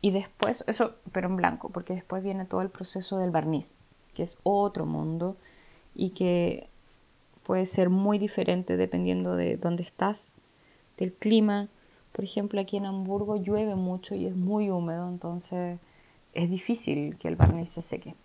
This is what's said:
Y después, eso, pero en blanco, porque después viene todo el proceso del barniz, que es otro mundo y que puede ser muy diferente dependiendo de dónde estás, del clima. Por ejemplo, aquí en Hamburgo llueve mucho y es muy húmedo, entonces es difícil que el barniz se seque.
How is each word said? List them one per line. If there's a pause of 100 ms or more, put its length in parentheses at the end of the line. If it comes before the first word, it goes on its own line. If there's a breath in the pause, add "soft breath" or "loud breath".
Y
después,
eso, (160)
pero
en
blanco,
porque
después
viene
todo
el
proceso
del
barniz, (400)
que
es
otro
mundo (600 loud breath)
y
que (760)
puede
ser
muy
diferente
dependiendo
de
dónde
estás, (680 soft breath)
del
clima. (460 soft breath)
Por
ejemplo,
aquí
en
Hamburgo
llueve
mucho
y
es
muy
húmedo,
entonces (540 soft breath)
es
difícil
que
el
barniz
se
seque. (100)